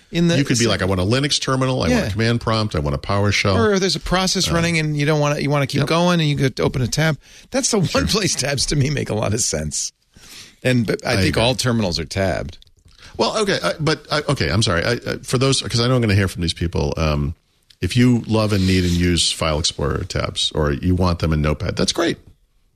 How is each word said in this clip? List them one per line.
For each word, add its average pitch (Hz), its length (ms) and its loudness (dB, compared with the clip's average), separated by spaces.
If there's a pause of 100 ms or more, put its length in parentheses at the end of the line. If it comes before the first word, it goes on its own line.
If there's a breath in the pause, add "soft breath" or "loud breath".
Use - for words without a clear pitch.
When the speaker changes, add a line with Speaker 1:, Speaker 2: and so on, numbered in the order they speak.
(100)
Speaker 1:
in 170 180 2
the, 165 80 2
Speaker 2:
you 143 80 2
could 131 140 0
be 117 60 2
Speaker 1:
it's - 20 4
a - 20 4
Speaker 2:
like, 95 140 0
"I - 20 0
want 92 160 0
a 90 40 0
Linux 135 360 0
terminal. 131 420 0
I - 60 0
want - 40 4
Speaker 1:
Yeah. 190 160 0
Speaker 2:
a - 20 -4
command 113 320 0
prompt. 110 320 0
I 87 60 0
want 73 140 -2
a 71 40 -2
PowerShell." 101 580 0
Speaker 1:
Or 214 220 2
there's 185 180 -2
a - 40 -6
process 180 500 0
Speaker 2:
Uh, 170 40 0
Speaker 1:
running 170 240 2
and 151 160 -2
you 147 120 0
don't 156 140 2
wanna, 147 200 0
you 143 80 0
wanna 143 180 2
keep - 140 -2
Speaker 2:
yep. 151 80 0
Speaker 1:
going 170 320 2
and 151 80 2
you 143 80 0
could 135 240 0
open - 220 0
a 117 60 0
tab. 156 280 0 (340 loud breath)
That's 254 200 0
the 220 80 2
one 156 100 2
Speaker 2:
Sure. - 180 0
Speaker 1:
place - 280 0
tabs - 320 -4
to - 100 -2
me 143 140 2
make 120 180 -4
a 113 60 -2
lot 107 180 0
of 117 80 -2
sense. - 520 -4 (680 loud breath)
And, 123 240 2
but - 200 -4
I - 60 -2
Speaker 2:
I 113 40 2
Speaker 1:
think 95 200 2
Speaker 2:
agree. 113 60 2
Speaker 1:
all 123 120 2
terminals 110 440 0
are 82 60 -4
tabbed. 87 540 -4 (580 loud breath)
Speaker 2:
Well, 214 220 0
okay, 196 240 0
I, 175 180 0
but 151 300 -2
I, 151 180 0
okay, 101 220 0
I'm 101 120 2
sorry. 87 220 0
I, 120 80 0
I, - 300 -4
for - 160 -2
those, 135 240 2
'cause - 180 -2
I 120 80 0
know 131 60 2
I'm 123 80 2
gonna 107 120 2
hear 98 140 4
from 87 140 -6
these 85 120 -2
people. 80 440 -2
Um, 73 360 0 (460)
if 90 160 -2
you 120 300 4
love 107 260 0
and 95 140 2
need 92 180 2
and 87 80 0
use 87 400 2
File 78 260 -2
Explorer 76 460 -2
tabs, - 500 -6
or 73 180 0
you 87 220 0
want 87 260 0
them 80 120 0
in 78 80 0
Notepad, 76 360 -2
that's - 160 -2
great. - 260 -2 (580)